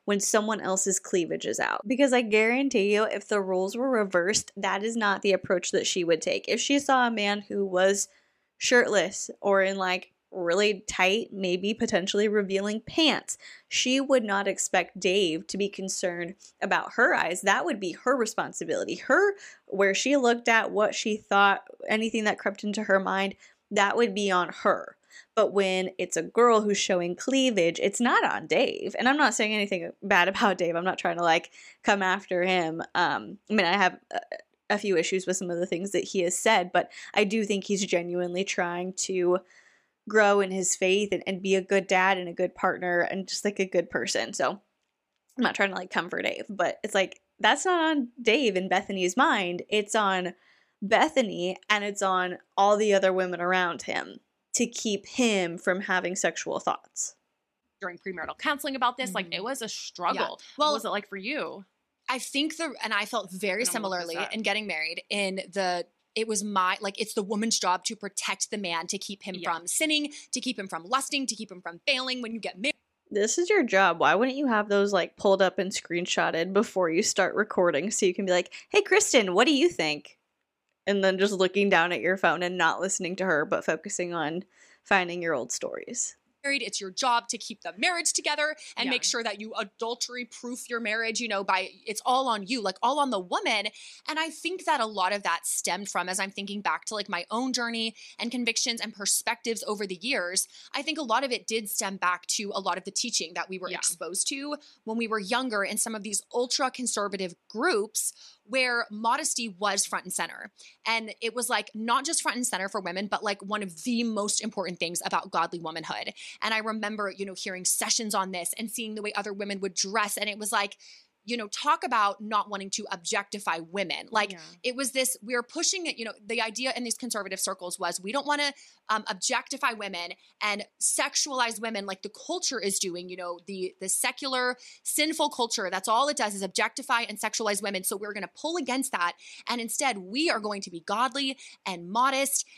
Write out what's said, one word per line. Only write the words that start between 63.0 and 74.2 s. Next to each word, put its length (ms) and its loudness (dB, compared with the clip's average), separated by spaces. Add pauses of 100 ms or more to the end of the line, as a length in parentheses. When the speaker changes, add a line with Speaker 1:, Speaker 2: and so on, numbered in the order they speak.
Speaker 3:
felt 280 -6
very 340 -2
Speaker 2:
I'm 60 -6
gonna 160 -4
look 100 -2
this 140 -6
Speaker 3:
similarly 40 -6
Speaker 2:
up. 160 -6
Speaker 3:
in 100 -6
getting 240 0
married 440 -6
in 260 0 (160)
the, 340 0 (280)
it 120 -2
was 160 -2
my, 380 2
like, 180 -6
it's 140 -6
the 100 -2
woman's 360 0
job 260 0
to 120 -4
protect 540 -6
the 60 -4
man, 300 -4
to 100 -4
keep 280 -10
him 100 -8
Speaker 2:
Yeah. 180 -4
Speaker 3:
from 140 -6
sinning, 460 0 (200)
to 80 -4
keep 180 -4
him 100 -8
from 160 -8
lusting, 420 -2
to 80 0
keep 160 -10
him 100 -14
from 260 -12
failing 360 -2
when 100 -6
you 80 -8
get 180 -8
married. 140 -2 (380)
Speaker 1:
This 260 2
is 140 0
your 120 6
job. 380 4
Why 140 6
wouldn't 240 2